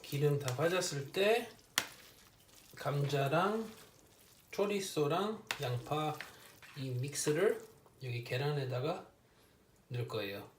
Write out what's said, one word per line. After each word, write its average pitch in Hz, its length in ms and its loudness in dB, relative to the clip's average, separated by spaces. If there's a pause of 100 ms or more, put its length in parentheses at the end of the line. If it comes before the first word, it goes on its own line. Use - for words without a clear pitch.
(120)
기름 143 260 4
다 127 160 -2
빠졌을 170 560 2
때 220 380 4 (1300)
감자랑 143 880 2 (840)
초리소랑 196 920 0 (200)
양파 147 520 0 (640)
이 135 140 -6
믹스를 151 760 0 (360)
여기 120 200 -6
계란에다가 139 840 -2 (840)
넣을 120 180 -2
거예요. 101 400 -4 (120)